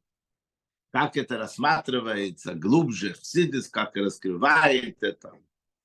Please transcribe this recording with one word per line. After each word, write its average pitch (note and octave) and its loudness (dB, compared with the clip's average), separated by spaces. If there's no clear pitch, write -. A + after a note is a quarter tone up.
как C3 0
это B2+ -2
рассматривается A2 -2
глубже G2+ 2
в - -16
Хасидус, D3 -2
как - -4
раскрывает A#2+ 2
это - -8